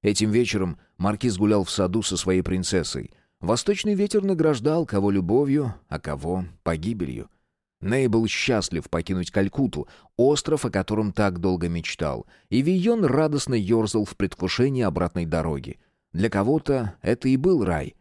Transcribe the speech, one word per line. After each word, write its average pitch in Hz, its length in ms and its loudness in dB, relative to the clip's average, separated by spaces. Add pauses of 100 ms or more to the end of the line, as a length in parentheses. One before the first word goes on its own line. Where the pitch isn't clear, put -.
Этим 107 280 2
вечером 104 460 2 (220)
маркиз 104 400 0
гулял 104 260 4
в - 60 -6
саду 98 320 0
со 92 160 -4
своей 92 240 2
принцессой. 90 720 -2 (280)
Восточный 196 540 0
ветер 202 300 0
награждал 156 600 2
кого 101 260 0
любовью, 120 640 2 (140)
а 73 100 -8
кого 80 460 -4 (200)
погибелью. 82 680 -4 (500)
Ней 123 280 0
был 113 180 2
счастлив 101 640 -2
покинуть 90 400 -2
Калькутту, 98 580 -2 (300)
остров, 139 480 2
о 104 40 -2
котором 104 420 -2
так 98 260 0
долго 87 300 0
мечтал, 78 580 -6 (240)
и 117 100 2
Вийон 185 460 2
радостно 143 480 0
ерзал 107 500 2
в - 120 -12
предвкушении 120 680 0
обратной 87 420 -2
дороги. 78 540 -4 (340)
Для 98 180 0
кого-то 127 720 0
это 120 260 0
и 135 80 4
был 147 280 2
рай. 78 360 -2